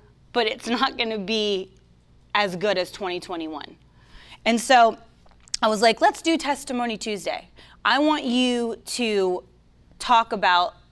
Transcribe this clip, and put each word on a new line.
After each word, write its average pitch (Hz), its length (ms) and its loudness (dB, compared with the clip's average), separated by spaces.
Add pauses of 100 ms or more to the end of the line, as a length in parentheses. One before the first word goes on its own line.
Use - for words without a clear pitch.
(340)
but 233 120 0
it's 214 200 -6
not 247 320 -2
gonna 226 200 -4
be 208 520 -4 (640)
as 202 220 0
good 190 200 -2
as 180 140 -4
twenty 180 300 -8
twenty-one. 160 560 -12 (680)
And 226 160 2
so 233 380 6 (640)
I 226 60 2
was 214 120 0
like, 226 220 4
"Let's 392 180 2
do 330 160 0
Testimony 247 600 -4
Tuesday. 180 500 -8 (380)
I 240 120 4
want 302 260 2
you 240 600 0
to 202 600 -2 (540)
talk 233 340 2
about 180 420 2 (180)